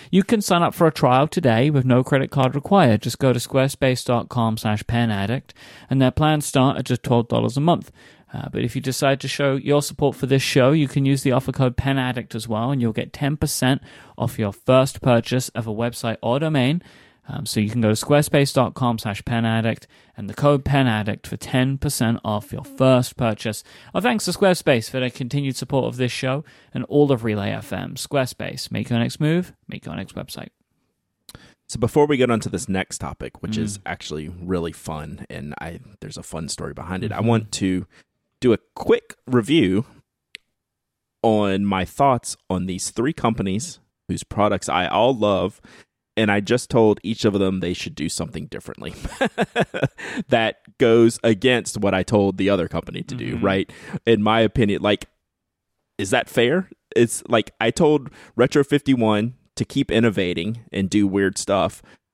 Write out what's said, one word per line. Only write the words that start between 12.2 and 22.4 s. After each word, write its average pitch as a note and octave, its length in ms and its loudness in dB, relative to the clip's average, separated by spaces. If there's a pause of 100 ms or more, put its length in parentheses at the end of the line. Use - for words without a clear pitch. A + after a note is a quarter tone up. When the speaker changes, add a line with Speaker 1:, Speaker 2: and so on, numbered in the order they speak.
Speaker 1:
as A2 140 -8
well, A2+ 240 -2
and C3+ 100 -2
you'll A2+ 100 0
get - 220 -6
ten D3 240 -2
percent C#3 420 0 (380)
off - 200 -4
your G2+ 140 -2
first C3 480 2
purchase B2 500 2
of A2+ 160 -6
a A2+ 60 -6
website A#2 480 -4
or A#2+ 200 0
domain. D#3 420 0 (460)
Um, - 180 -8
so - 120 -4
you G#2+ 120 0
can A#2+ 100 -2
go G#2+ 120 4
to - 140 -2
squarespace D3 460 2
dot B2 220 0
com A#2+ 240 0
slash G2+ 260 -8
pen A#2 200 -2
addict A2+ 420 -2 (300)
and G2+ 140 -10
the G#2 40 -10
code C#3+ 300 2
pen C#3 220 2
addict G#2+ 400 -2
for - 100 -12
ten C3+ 420 -2
percent A#2 460 0
off G#2 280 -4